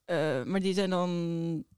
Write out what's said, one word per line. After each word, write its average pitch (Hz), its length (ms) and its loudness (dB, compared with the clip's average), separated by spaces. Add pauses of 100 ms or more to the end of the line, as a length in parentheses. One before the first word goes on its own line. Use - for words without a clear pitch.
Eh, 147 380 0
maar 185 160 0
die 190 140 0
zijn 190 160 2
dan 170 760 0 (140)